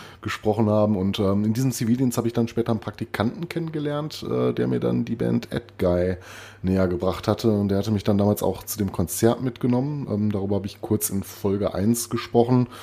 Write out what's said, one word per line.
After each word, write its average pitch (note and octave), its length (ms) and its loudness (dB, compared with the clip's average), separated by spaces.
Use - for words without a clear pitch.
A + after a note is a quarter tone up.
gesprochen G#2+ 480 2
haben. G#2+ 260 4
Und, G2 220 0
ähm, G2+ 260 2
in A2 80 2
diesem B2+ 200 0
Zivildienst B2 440 0
habe A2+ 120 0
ich A2+ 40 -4
dann A#2 140 0
später A#2 240 -2
einen A2+ 80 0
Praktikanten A#2 720 -4
kennengelernt, D3+ 800 -6
äh, B2 220 0
der A#2+ 160 -2
mir B2+ 100 0
dann A#2+ 260 0
die A#2+ 120 -4
Band A#2+ 340 0
Edguy F2+ 640 0
näher F#2+ 240 4
gebracht F2+ 400 -2
hatte. A2 240 2
Und G2+ 180 2
der G2 100 0
hatte G2+ 120 -2
mich G2+ 140 0
dann G#2 140 2
damals G#2 260 4
auch F#2+ 180 -2
zu - 160 -8
dem G2 140 -2
Konzert A2+ 500 2
mitgenommen. C3 640 -2
Ähm, G#2+ 220 0
darüber G2+ 240 -2
habe G2 120 -2
ich - 140 -12
kurz - 300 0
in G2 140 -4
Folge G2 500 -2
eins A2 340 0
gesprochen. A#2+ 600 2